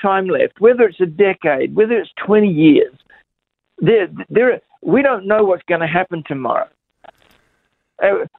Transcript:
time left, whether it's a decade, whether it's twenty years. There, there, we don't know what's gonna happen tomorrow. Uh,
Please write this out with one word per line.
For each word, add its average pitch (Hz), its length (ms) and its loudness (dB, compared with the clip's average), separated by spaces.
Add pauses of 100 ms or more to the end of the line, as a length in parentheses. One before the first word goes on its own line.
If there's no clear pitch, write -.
time 190 280 -2
left, 143 320 -2
whether 240 240 4
it's 185 160 -2
a 180 60 0
decade, 151 680 -2
whether 220 240 0
it's 175 140 -8 (120)
twenty 208 280 2
years. 151 420 4 (840)
There, 208 300 2 (220)
there, 226 300 0 (220)
we 226 200 2
don't 233 240 -2
know 214 160 0
what's - 260 0
gonna 165 200 -2
happen 170 360 -6
tomorrow. 127 440 -6 (1300)
Uh, - 260 -2 (120)